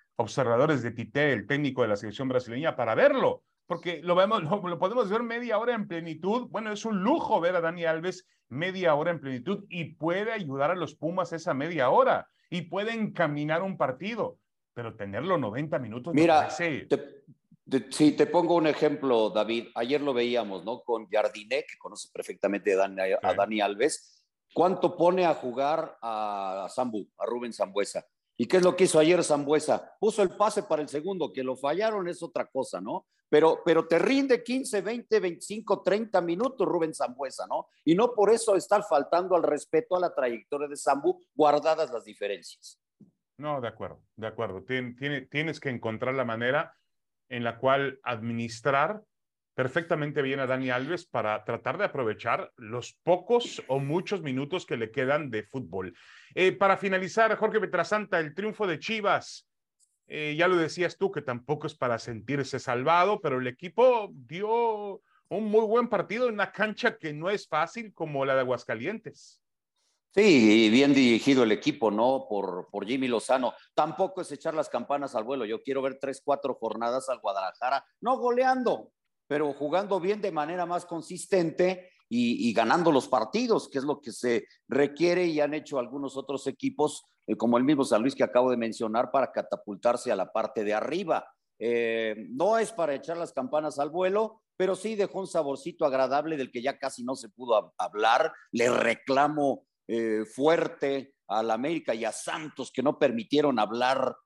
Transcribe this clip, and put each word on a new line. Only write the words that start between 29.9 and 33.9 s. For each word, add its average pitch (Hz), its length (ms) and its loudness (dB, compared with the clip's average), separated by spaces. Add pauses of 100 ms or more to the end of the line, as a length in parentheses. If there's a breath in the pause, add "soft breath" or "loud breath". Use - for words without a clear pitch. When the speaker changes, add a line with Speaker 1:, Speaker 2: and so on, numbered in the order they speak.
Speaker 2:
Puso 214 220 2
el 190 160 2
pase 208 280 2
para 151 180 -2
el 139 60 -8
segundo, 156 440 -6
que 131 100 -6
lo 127 140 -4
fallaron 180 520 -2
es 165 140 -8
otra 156 240 -6
cosa, 120 340 -6
¿no? 131 260 -8 (220)
Pero, 156 360 6
pero 165 220 4
te 165 120 4